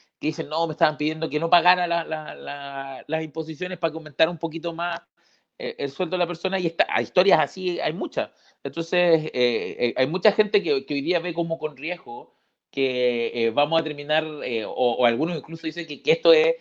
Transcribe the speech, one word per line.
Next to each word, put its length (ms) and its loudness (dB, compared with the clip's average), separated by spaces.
que 80 -4
dicen, 200 -4
"No, 180 0
me 60 -6
estaban 260 2
pidiendo 320 -2
que 100 -2
no 100 -2
pagara 360 4
la, 200 -2
la, 280 -8
la, 720 -8
las 180 -2
imposiciones 540 -8
para 140 -2
que 60 -10
aumentara 340 0
un 80 -8
poquito 340 -4
más, 280 -4
eh, 180 -6
el 140 -4
sueldo 240 -4
de 40 -2
la 80 2
persona", 300 -4
y 100 -2
está, 220 0
hay 140 -2
historias 380 2
así, 380 -4
hay 140 -2
muchas. 380 -6
Entonces, 640 2
eh, 80 -6
eh, 640 0
hay 100 2
mucha 240 2
gente 300 2
que, 240 0
que 80 -6
hoy 80 -2
día 180 0
ve 140 -6
como 240 -2
con 180 -6
riesgo 600 -12
que, 640 0
eh, 160 2
vamos 320 2
a 20 -6
terminar, 400 -2
eh, 220 -2
o, 60 -8
o 340 2
algunos 300 2
incluso 300 -10
dicen 220 -6
que, 160 -12
que 80 4
esto 200 6
es 300 6